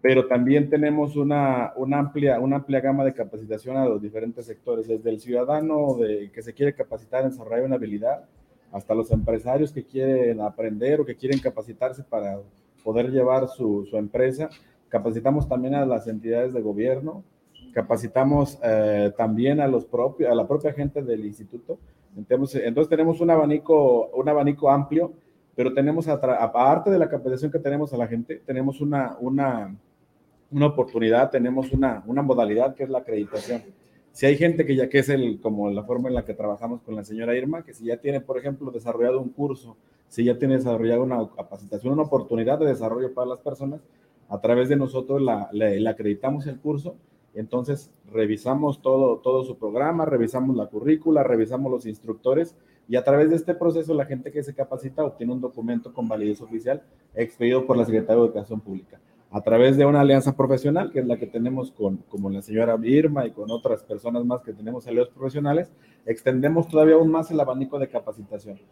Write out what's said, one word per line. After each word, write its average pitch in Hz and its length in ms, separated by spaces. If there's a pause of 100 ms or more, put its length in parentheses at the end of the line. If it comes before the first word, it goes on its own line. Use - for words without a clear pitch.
pero 131 240
también 131 420
tenemos 147 480
una, 139 600
una 135 240
amplia, 143 400
una 135 160
amplia 135 240
gama 135 260
de 131 80
capacitación 110 640
a 135 80
los 107 160
diferentes 113 460
sectores, 113 400
desde 113 240
el 107 80
ciudadano 143 800
de, 104 320
que 117 100
se 113 140
quiere 143 180
capacitar 117 500
en 131 60
desarrollar 117 360
una 135 100
habilidad, 110 480 (480)
hasta 98 240
los 113 160
empresarios 117 600
que 139 140
quieren 127 560
aprender 113 600
o 139 40
que 120 100
quieren 131 240
capacitarse 123 600
para 101 380 (440)
poder 120 280
llevar 131 360
su, 104 400
su - 80
empresa. 131 540 (380)
Capacitamos 117 600
también 131 280
a 139 100
las 117 220
entidades 113 440
de 123 100
gobierno, 131 640 (500)
capacitamos, 131 880
eh, 107 520
también 117 440
a 139 80
los 127 180
propios, 123 460
a - 20
la 113 140
propia 147 260
gente 143 300
del 113 240
instituto. 110 500 (400)
Entonces, 131 480
entonces 143 240
tenemos 165 320
un 170 80
abanico, 151 800
un 131 200
abanico 143 440
amplio, 147 420 (420)
pero 131 200
tenemos 156 320
atra-, 127 340
aparte 135 480
de 190 80
la 160 100
capacitación 135 440
que 160 80
tenemos 143 340
a 120 40
la 117 100
gente, 117 360
tenemos 131 380
una, 139 380
una, 123 560 (720)
una 143 160
oportunidad, 120 640
tenemos 131 420
una, 127 360
una 135 160
modalidad 123 500
que 139 100
es 131 60
la 131 80
acreditación. 110 640 (500)
Si - 140
hay 139 120
gente 165 280
que 135 100
ya, 127 140
que 139 100
es 135 100
el, 123 300
como 104 300
la 101 140
forma 123 260
en 123 60
la 117 100
que 107 80
trabajamos 107 480
con 110 140
la 101 80
señora 113 340
Irma, 156 260
que 123 120
si 113 100
ya 117 120
tiene, 139 240
por 127 180
ejemplo, 135 320
desarrollado 120 500
un 123 80
curso, 131 480 (300)
si - 160
ya 120 160
tiene 135 160
desarrollado 117 480
una 120 260
capacitación, 101 640
una 151 100
oportunidad 123 540
de 156 80
desarrollo 123 480
para 123 140
las 123 120
personas, 139 420 (460)
a 101 140
través 123 260
de 143 80
nosotros 135 460
la, 110 300
le, 104 280
le 113 100
acreditamos 127 580
el 131 120
curso, 147 360 (400)
entonces 123 560 (200)
revisamos 123 720
todo, 131 380
todo 131 240
su 131 160
programa, 139 440
revisamos 127 540
la 104 80
currícula, 151 560
revisamos 127 500
los 120 140
instructores, 127 720 (320)
y 117 80
a 123 80
través 147 260
de 165 60
este 170 180
proceso 165 400
la 143 120
gente 135 260
que 143 100
se 139 140
capacita 135 500
obtiene 123 280
un 127 60
documento 120 540
con 117 140
validez 107 340
oficial 117 400 (320)
expedido 120 540
por 120 100
la 117 80
Secretaría 110 340
de 117 80
Educación 107 320
Pública. 95 400 (320)
A 104 100
través 123 360
de 143 80
una 143 160
alianza 139 340
profesional, 139 560
que 135 100
es 127 40
la 120 120
que 117 100
tenemos 127 440
con, 98 260 (120)
como 98 220
la 98 100
señora 113 400
Irma 139 460
y - 40
con 104 200
otras 117 320
personas 117 420
más 123 160
que 110 120
tenemos 117 340
aliados 120 240
profesionales, 143 600 (360)
extendemos 135 600
todavía 156 280
aún 160 160
más 160 180
el 156 100
abanico 135 380
de 135 120
capacitación. 104 680 (120)